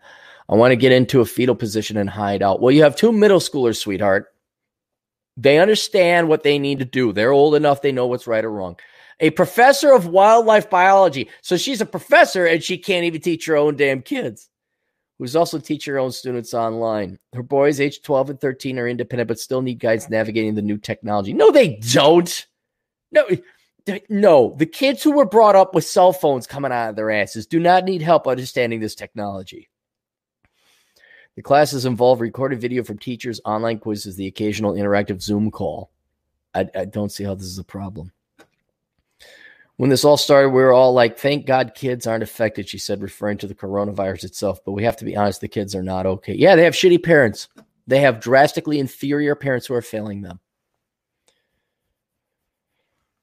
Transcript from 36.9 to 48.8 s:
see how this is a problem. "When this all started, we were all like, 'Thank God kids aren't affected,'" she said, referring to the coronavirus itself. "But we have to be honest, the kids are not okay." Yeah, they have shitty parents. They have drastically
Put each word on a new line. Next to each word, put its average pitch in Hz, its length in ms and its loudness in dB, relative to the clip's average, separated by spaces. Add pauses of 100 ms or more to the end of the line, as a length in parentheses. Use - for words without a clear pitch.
see - 140 -12
how 98 100 -6
this 95 120 -14
is 92 120 -12
a 90 60 -14
problem. 92 480 -16 (1600)
"When 127 120 -2
this 131 160 2
all 147 120 6
started, 139 320 4
we 131 120 2
were 131 120 6
all 127 200 6
like, 120 240 2
'Thank 143 300 -4
God 127 300 -2
kids 123 320 -6
aren't 113 160 -4
affected,'" 107 440 -6
she 101 100 -14
said, 101 220 -8
referring 104 380 -8
to 104 80 -12
the 101 80 -14
coronavirus 98 720 -6
itself. 95 400 -8
"But 98 80 -10
we 101 100 -6
have 113 140 -2
to - 80 -16
be 107 100 -8
honest, 101 260 -2
the 104 60 -12
kids 101 300 -8
are 92 80 -6
not 92 220 -6
okay." 95 280 -6
Yeah, 170 220 6
they 165 80 6
have 165 100 2
shitty 175 300 2
parents. 143 420 0 (400)
They 131 140 2
have 127 180 2
drastically 143 640 0